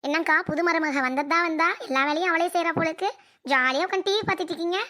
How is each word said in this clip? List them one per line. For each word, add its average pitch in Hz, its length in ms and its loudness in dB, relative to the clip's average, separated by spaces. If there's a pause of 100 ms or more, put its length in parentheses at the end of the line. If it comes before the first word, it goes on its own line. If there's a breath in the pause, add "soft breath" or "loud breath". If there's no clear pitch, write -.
என்னங்கா, 311 420 0
புது 311 180 -2
மருமக 311 440 0
வந்தது 277 260 -2
தான் 339 140 4
வந்தா, 320 200 2 (200)
எல்லா 269 180 0
வேலையும் 320 260 0
அவளே 339 220 2
செய்றா 339 240 0
போல 330 140 2
இருக்கு. 381 200 -2 (340 soft breath)
ஜாலியா 262 420 2
உட்காந்து 381 200 -2
டி 392 80 2
வி 427 80 0
பார்த்துட்டு 349 300 -2
இருக்கீங்க. 339 260 -2 (100)